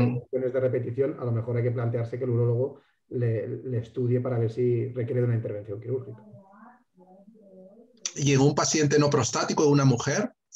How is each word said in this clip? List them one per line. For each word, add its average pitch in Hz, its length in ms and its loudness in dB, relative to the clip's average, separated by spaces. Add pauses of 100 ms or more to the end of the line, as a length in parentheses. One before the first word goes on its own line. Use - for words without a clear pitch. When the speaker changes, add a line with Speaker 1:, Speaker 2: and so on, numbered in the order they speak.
(160)
Speaker 1:
con - 80 -6
opciones 127 280 -2
de 131 80 -2
repetición, 127 600 0
a 127 60 -6
lo 120 60 -2
mejor 113 240 -2
hay 117 60 0
que 120 80 0
plantearse 120 480 -4
que 127 60 -8
el 123 80 -2
urólogo 120 500 0 (280)
le, 120 380 -2
le 123 300 -6
estudie 123 420 0
para 123 200 -2
ver 113 100 0
si 120 440 0
requiere 123 280 -2
de 123 60 2
una 120 80 2
intervención 107 440 -6
quirúrgica. 120 440 -8 (1900)
Speaker 2:
Y 143 180 2
en 131 80 6
un 143 140 4
paciente 151 440 2
no 147 100 4
prostático, 151 580 0
una 143 180 6
mujer, 139 460 0 (240)